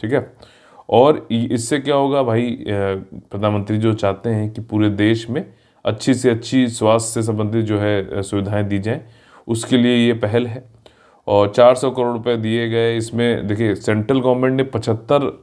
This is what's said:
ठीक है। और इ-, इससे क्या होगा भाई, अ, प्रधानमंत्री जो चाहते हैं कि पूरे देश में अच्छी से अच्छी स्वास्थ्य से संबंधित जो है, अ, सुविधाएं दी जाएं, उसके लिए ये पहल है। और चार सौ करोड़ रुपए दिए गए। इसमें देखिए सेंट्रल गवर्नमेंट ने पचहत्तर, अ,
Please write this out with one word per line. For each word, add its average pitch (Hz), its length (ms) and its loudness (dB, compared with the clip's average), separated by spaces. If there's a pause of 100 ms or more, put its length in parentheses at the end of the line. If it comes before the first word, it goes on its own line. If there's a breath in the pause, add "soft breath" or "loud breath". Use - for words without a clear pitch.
ठीक 120 120 -4
है। 131 200 -2 (580 loud breath)
और 135 400 4
इ-, 117 220 0
इससे 127 260 -2
क्या 135 160 -2
होगा 139 280 0
भाई, 117 280 0
अ, - 140 -8 (680)
प्रधानमंत्री 104 480 -2
जो 110 140 0
चाहते 104 380 -2
हैं 107 200 -2
कि 110 100 -12
पूरे 107 300 0
देश 110 400 0
में 117 220 -6 (340 soft breath)
अच्छी 117 280 0
से 120 160 2
अच्छी 120 380 0
स्वास्थ्य 113 440 0
से 117 100 -2
संबंधित 110 420 -2
जो 104 140 -2
है, 104 320 -2
अ, 98 100 -4
सुविधाएं 101 480 -2
दी 101 100 -2
जाएं, 110 220 -4 (480 soft breath)
उसके 117 280 0
लिए 120 300 4
ये 117 60 2
पहल 113 340 0
है। 120 180 -10 (640 soft breath)
और 101 220 4
चार 123 260 8
सौ 131 160 -2
करोड़ 120 220 -2
रुपए 117 240 -2
दिए 113 320 -2
गए। 117 280 0
इसमें 117 500 -2
देखिए 104 280 0
सेंट्रल 110 460 0
गवर्नमेंट 127 360 2
ने 135 60 2
पचहत्तर, 127 600 -2
अ, - 200 -6